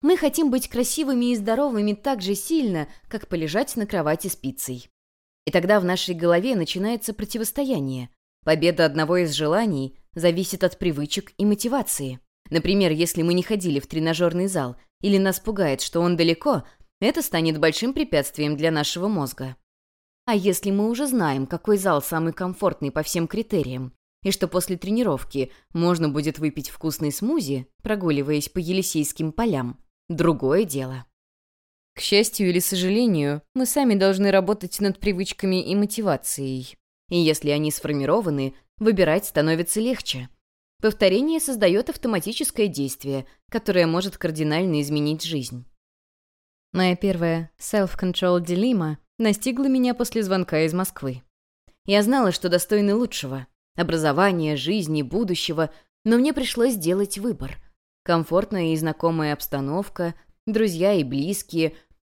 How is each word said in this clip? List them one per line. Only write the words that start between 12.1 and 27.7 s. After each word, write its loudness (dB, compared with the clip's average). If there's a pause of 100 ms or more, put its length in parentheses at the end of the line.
Например, 2
если 0
мы 4
не 2
ходили -2
в -18
тренажёрный 0
зал -4 (240)
или 4
нас 2
пугает, 0
что -2
он 2
далеко, 2 (380)
это 0
станет 0
большим 2
препятствием -2
для 2
нашего -2
мозга. -4 (680)
А 2
если 0
мы 2
уже -2
знаем, 0
какой 0
зал 2
самый -2
комфортный -2
по -2
всем -2
критериям, -4 (280)
и 0
что 0
после -2
тренировки -2 (220)
можно 2
будет -2
выпить -4
вкусный -4
смузи, -2 (160)